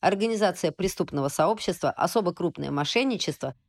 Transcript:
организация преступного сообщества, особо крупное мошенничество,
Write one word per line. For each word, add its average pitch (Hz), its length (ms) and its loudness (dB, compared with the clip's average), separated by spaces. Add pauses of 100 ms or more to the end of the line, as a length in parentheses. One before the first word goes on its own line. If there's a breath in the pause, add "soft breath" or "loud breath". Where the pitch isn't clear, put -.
организация 196 720 2
преступного 143 580 -2
сообщества, 175 600 0
особо 180 420 0
крупное 151 380 -4
мошенничество, 143 880 -2 (140)